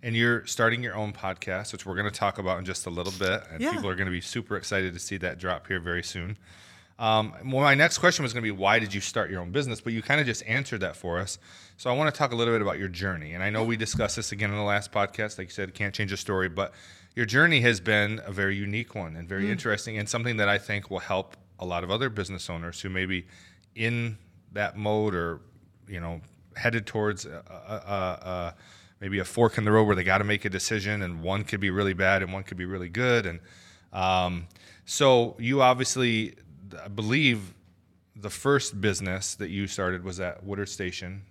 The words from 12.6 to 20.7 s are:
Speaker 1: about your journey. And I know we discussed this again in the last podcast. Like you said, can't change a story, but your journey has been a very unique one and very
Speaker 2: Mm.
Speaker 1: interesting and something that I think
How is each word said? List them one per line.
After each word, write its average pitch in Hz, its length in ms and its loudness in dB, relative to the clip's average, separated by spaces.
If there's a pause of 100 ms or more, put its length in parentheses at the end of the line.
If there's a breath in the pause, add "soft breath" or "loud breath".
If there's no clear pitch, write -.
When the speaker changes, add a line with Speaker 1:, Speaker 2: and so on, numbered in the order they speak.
Speaker 1:
about 95 160 0
your 98 100 -4
journey. 85 460 -4
And 87 80 -6
I 98 80 0
know 110 140 0
we 113 140 0
discussed 110 380 0
this - 160 -4
again 104 200 -2
in 104 60 -2
the 104 40 -2
last 101 300 0
podcast. 104 480 -2
Like 92 80 -8
you - 60 -16
said, 95 200 -6
can't 101 220 -4
change 98 160 -2
a 98 60 -4
story, 92 320 0
but 92 220 -2 (440 loud breath)
your 120 100 2
journey 139 360 6
has 117 180 6
been 104 480 2
a 98 40 -8
very 98 240 0
unique 104 380 -4
one 85 220 -8
and 85 120 -10
very 98 180 -2
Speaker 2:
Mm. 104 80 0
Speaker 1:
interesting 107 440 -2
and 104 100 -4
something 117 300 -2
that 104 120 4
I 101 100 4
think 101 320 -6